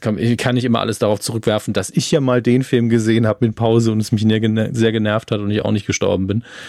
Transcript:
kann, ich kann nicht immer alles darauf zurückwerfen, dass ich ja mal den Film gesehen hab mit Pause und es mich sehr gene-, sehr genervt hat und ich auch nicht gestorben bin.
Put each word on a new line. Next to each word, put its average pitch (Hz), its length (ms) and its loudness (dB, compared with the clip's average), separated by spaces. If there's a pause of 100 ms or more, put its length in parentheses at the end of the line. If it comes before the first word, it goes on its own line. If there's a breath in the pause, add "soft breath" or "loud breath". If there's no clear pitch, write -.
kann, 110 180 -4
ich 117 200 0
kann 123 160 0
nicht 123 120 0
immer 117 120 2
alles 104 220 -2
darauf 107 200 2
zurückwerfen, 107 540 -2
dass 98 160 -4
ich - 220 -2
ja 156 80 2
mal 127 220 2
den 123 200 2
Film 120 260 0
gesehen 113 380 2
hab 110 140 0
mit 113 160 0
Pause 113 340 2
und 107 80 0
es 107 140 -2
mich 107 100 0
sehr 110 160 4
gene-, 110 340 0
sehr 113 200 2
genervt 107 400 -2
hat 104 80 -2
und 101 100 -4
ich 104 140 -2
auch 107 80 0
nicht 107 140 -2
gestorben 95 420 -2
bin. 107 160 -2 (240 loud breath)